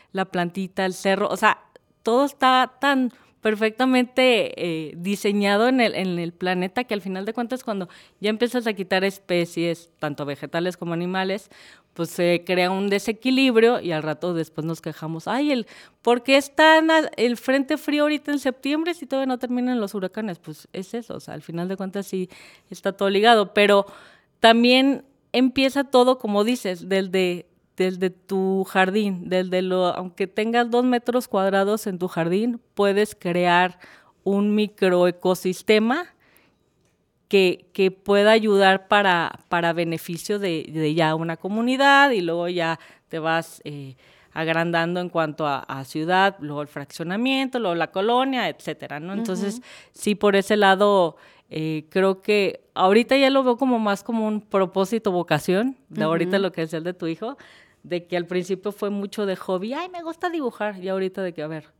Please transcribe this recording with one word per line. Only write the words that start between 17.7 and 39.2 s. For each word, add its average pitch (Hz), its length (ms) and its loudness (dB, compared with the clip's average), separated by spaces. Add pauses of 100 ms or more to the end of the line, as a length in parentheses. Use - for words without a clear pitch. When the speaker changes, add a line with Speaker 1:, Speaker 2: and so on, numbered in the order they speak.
Speaker 1:
frío 294 260 0
ahorita 294 280 -2
en 294 80 -2
septiembre 294 540 -4
si 320 120 -12
todavía 269 220 -2
no 254 120 -2
terminan 247 400 -2
los 202 140 -4
huracanes?". 190 460 -6
Pues - 340 -18
es 190 200 -12
eso, 233 220 -10
o - 40 -12
sea, - 140 -16
al 156 80 -12
final 170 260 -8
de 190 100 -6
cuentas 190 300 -8
sí 185 220 -6 (400)
está 190 240 -6
todo 196 160 -2
ligado, 208 440 4
pero 202 320 6 (540)
también 247 640 4 (300)
empieza 262 500 2
todo, 254 360 4
como 208 240 0
dices, 190 440 -4
desde, 185 600 -2 (280)
desde 185 340 -2
tu 190 560 -2
jardín, 190 640 0
desde 185 320 0
lo, 185 260 0
aunque 180 400 -4
tengas 226 420 0
dos 240 160 2
metros 247 420 0
cuadrados 196 600 0
en 185 120 -6
tu 185 80 -2
jardín, 196 540 -2 (140)
puedes 202 400 0
crear 175 640 2 (440)
un 202 320 0
microecosistema 196 1500 0 (1200)
que, 190 440 2
que 190 180 0
pueda 202 400 2
ayudar 196 560 4
para, 190 520 2 (100)